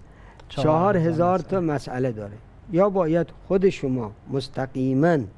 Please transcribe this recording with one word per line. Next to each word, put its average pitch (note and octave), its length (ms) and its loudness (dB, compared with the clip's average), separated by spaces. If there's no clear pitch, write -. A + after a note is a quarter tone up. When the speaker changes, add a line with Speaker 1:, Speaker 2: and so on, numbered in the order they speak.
Speaker 1:
چهار D#3+ 500 2
هزار E3 60 2
Speaker 2:
چهار E3 100 2
هزار F3 260 2
تا F#3+ 220 -2
Speaker 1:
مسئله. D#3+ 120 0
Speaker 2:
مسئله B2+ 380 -4
داره. G#2 220 -10
یا F#3+ 180 4
باید E3+ 380 0
خود F#3+ 220 4
شما B2+ 420 -4
مستقیماً C3+ 840 0